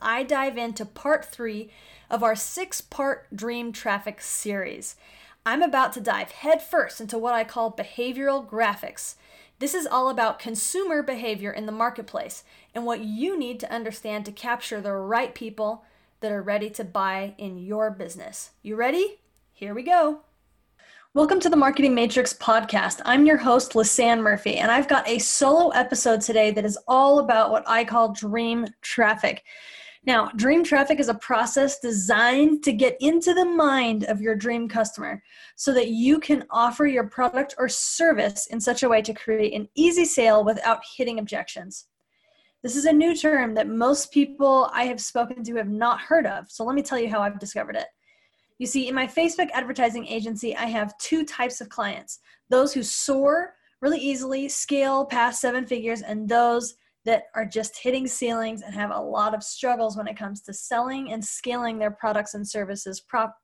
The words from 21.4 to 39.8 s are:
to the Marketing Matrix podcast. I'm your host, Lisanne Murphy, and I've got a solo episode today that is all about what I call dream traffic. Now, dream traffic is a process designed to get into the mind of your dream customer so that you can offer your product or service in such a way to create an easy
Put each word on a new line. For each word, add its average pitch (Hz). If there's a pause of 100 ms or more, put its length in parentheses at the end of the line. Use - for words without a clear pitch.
to 349
the 330
Marketing 277
Matrix 247
podcast. 214
I'm 262
your 302
host, 247
Lisanne 226
Murphy, 208
and 220
I've 277
got -
a 233
solo 311
episode 247
today 214
that 208
is 208
all 269
about 226
what 220
I 226
call 226
dream 233 (160)
traffic. 214 (600)
Now, 226
dream 269
traffic 294
is 247
a 226
process -
designed 240
to 277
get 247
into 330
the 359
mind 269
of 208
your 220
dream 233
customer 214 (360)
so -
that 247
you 247
can 294
offer 240
your 254
product 254
or 254
service -
in 226
such 240
a 262
way 226
to 214
create 214
an 208
easy 339